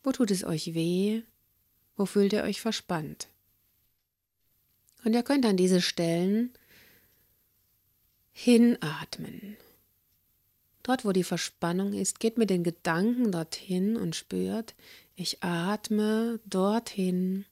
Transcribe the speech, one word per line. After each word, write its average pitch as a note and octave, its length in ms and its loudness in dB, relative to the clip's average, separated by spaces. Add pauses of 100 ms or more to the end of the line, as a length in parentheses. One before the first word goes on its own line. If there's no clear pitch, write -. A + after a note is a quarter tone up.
Wo C4+ 100 -2
tut A#3 180 0
es F#3+ 140 0
euch E3 300 -4
weh? F#3 480 0 (720)
Wo G3+ 80 0
fühlt G3 280 2
ihr G#3 120 0
euch G3+ 160 -4
verspannt? - 680 -6 (1800)
Und A3 100 2
ihr A#3+ 80 2
könnt C4+ 240 2
an G3+ 100 4
diese F#3 240 4
Stellen F3+ 720 0 (1800)
hinatmen. G3 1200 2 (1300)
Dort, B3 220 -2
wo G3+ 80 0
die F#3 100 2
Verspannung F3+ 680 -4
ist, G3 260 -4
geht A3+ 200 0
mit G#3+ 120 2
den F3+ 140 2
Gedanken G3 680 0
dorthin F#3 680 -2
und F3 200 -4
spürt, F#3+ 580 -6 (400)
ich - 280 -8
atme G#3+ 1040 -2
dorthin. F#3+ 1080 0